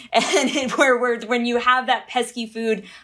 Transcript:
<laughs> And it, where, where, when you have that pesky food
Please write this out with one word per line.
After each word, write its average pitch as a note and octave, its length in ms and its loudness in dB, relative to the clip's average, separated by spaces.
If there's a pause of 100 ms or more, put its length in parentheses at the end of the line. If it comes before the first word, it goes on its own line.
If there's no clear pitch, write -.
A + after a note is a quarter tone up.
<laughs> - 80 -16
And C4 380 2
it, C4+ 260 -4
where, C4+ 220 4
where, A#3+ 220 0
when A#3+ 260 -2
you A#3+ 100 0
have B3 300 2
that A#3+ 200 0
pesky A#3+ 380 -4
food A3 380 -4 (200)